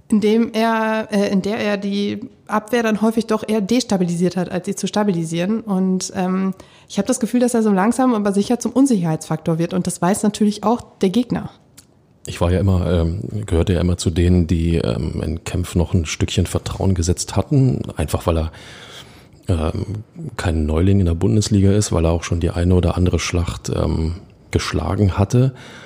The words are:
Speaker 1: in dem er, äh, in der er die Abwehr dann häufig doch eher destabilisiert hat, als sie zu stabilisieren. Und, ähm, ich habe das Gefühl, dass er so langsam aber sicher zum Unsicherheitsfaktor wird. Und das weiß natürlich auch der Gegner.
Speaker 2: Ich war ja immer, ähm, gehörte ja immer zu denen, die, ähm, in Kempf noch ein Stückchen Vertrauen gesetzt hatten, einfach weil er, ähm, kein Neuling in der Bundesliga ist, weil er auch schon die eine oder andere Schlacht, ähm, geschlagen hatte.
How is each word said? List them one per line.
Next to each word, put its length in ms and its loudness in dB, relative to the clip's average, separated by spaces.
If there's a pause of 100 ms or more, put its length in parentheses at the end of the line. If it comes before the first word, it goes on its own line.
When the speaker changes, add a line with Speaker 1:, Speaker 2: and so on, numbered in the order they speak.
Speaker 1:
in 120 2
dem 320 2
er, 580 0
äh, 220 0
in 80 2
der 180 -2
er 200 -2
die 500 -4 (180)
Abwehr 360 -2
dann 180 0
häufig 260 2
doch 220 -2
eher 140 0
destabilisiert 760 0
hat, 140 -2
als 160 -6
sie 80 -4
zu 120 -4
stabilisieren. 760 -2
Und, 520 -2
ähm, 380 -2 (340)
ich 120 -6
habe 100 0
das 100 0
Gefühl, 220 0
dass 140 2
er 80 2
so 80 2
langsam 440 2
aber 200 0
sicher 240 0
zum 140 -4
Unsicherheitsfaktor 840 0
wird. 140 -2
Und 140 -2
das 160 -6
weiß 200 0
natürlich 420 0
auch 180 0 (180)
der 80 2
Gegner. 400 -2 (800)
Speaker 2:
Ich 160 -8
war 100 4
ja 80 2
immer, 320 2
ähm, 300 0 (240)
gehörte 260 2
ja 80 2
immer 160 2
zu 140 -2
denen, 360 4
die, 300 2
ähm, 480 -2
in 200 -6
Kempf 320 -4
noch 180 2
ein 100 2
Stückchen 400 -2
Vertrauen 480 -2
gesetzt 440 -2
hatten, 440 2 (160)
einfach 300 -4
weil 100 2
er, 160 -2 (960)
ähm, 560 -4 (320)
kein 300 0
Neuling 340 2
in 60 2
der 80 2
Bundesliga 580 4
ist, 200 0
weil 120 2
er 80 4
auch 100 -2
schon 160 -2
die 120 0
eine 240 2
oder 220 2
andere 220 2
Schlacht, 520 -4
ähm, 460 0 (340)
geschlagen 680 0
hatte. 360 2 (320)